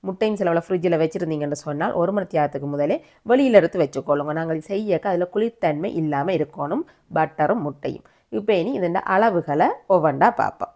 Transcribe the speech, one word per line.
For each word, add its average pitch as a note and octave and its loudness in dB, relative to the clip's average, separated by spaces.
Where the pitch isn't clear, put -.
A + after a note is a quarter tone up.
முட்டையும் G#3 -2
சிலவுல F3 2
ஃப்ரிட்ஜில் E3+ 0
வச்சிருந்தீங்கன்னு D#3 -2
சொன்னால், D#3 -4
ஒரு F3 0
மணி F#3+ -2
நேரத்துக்கு C#3+ -2
முதலே D3 0
வெளியில B3+ 6
எடுத்து E3+ 0
வச்சுக்கொள்ளுங்க. C#3+ -2
நாங்கள் D#3+ -4
செய்யக்க G3+ -2
அதுல F3+ 0
குளிர்தன்மை F#3+ -2
இல்லாம D3+ -2
இருக்கணும், D3+ -4
பட்டரும் D#3 0
முட்டையும். C3+ -8
இப்ப G#3 -6
இனி A3 -2
இதன் F3+ -2
அளவுகளை F3 2
ஒவ்வொன்றா D#3 4
பார்ப்போம். - -4